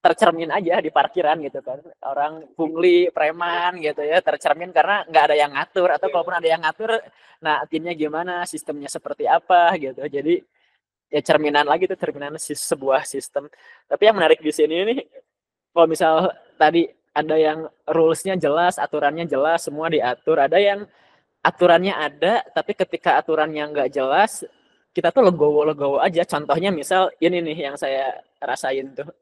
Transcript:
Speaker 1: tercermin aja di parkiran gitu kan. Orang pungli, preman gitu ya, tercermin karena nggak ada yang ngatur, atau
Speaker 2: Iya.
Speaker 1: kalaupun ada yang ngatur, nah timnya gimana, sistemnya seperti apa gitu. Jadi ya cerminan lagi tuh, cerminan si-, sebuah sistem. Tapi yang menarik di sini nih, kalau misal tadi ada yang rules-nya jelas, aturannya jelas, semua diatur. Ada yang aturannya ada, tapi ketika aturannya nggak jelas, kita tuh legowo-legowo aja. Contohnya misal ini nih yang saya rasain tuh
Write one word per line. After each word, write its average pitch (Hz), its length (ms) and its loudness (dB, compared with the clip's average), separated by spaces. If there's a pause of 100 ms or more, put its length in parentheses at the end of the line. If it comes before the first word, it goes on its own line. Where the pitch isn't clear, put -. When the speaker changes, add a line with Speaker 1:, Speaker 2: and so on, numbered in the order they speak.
Speaker 1:
tercermin 165 480 2
aja 175 320 0
di 156 80 -4
parkiran 156 560 0
gitu 139 160 -10
kan. 135 240 -12 (160)
Orang 147 560 -6
pungli, 175 560 2
preman 175 720 -2
gitu 151 160 -4
ya, 156 240 0
tercermin 156 480 -2
karena 185 320 0
nggak 160 240 4
ada 147 80 4
yang 147 160 2
ngatur, 165 400 0
atau 151 160 -2
Speaker 2:
Iya. 143 80 -6
Speaker 1:
kalaupun 175 240 -2
ada 165 80 -2
yang 160 160 0
ngatur, 220 320 -2 (480)
nah 151 240 0
timnya 160 240 -6
gimana, 170 560 -6
sistemnya 147 400 -12
seperti - 400 -8
apa 175 480 4
gitu. 131 320 -8
Jadi 147 320 -2 (760)
ya 147 80 2
cerminan 147 460 2
lagi 147 180 0
tuh, 185 140 -6
cerminan 143 400 -8
si-, - 180 -10
sebuah 135 480 -2
sistem. 139 400 -8 (400)
Tapi 143 220 -2
yang 220 100 4
menarik 156 220 4
di 156 100 -4
sini 151 260 0 (120)
nih, 254 100 -2 (720)
kalau 165 160 4
misal 160 460 2 (240)
tadi 160 320 4 (240)
ada 156 240 -2
yang 156 320 0 (180)
rules-nya 165 540 0
jelas, 160 400 0
aturannya 151 480 -2
jelas, 147 400 0
semua 151 240 -8
diatur. 143 500 0
Ada 147 160 4
yang 202 220 2 (640)
aturannya 175 500 4
ada, 151 560 -2
tapi 202 240 -4
ketika 165 460 0
aturannya 156 420 -2
nggak 143 320 -4
jelas, 143 480 0 (480)
kita 165 240 -2
tuh 262 160 4
legowo-legowo 147 720 0
aja. 170 240 0
Contohnya 165 480 -2
misal 185 480 0
ini 175 160 2
nih 156 320 -6
yang 143 80 -14
saya 135 400 -4 (240)
rasain 135 480 -6
tuh 135 160 -12 (140)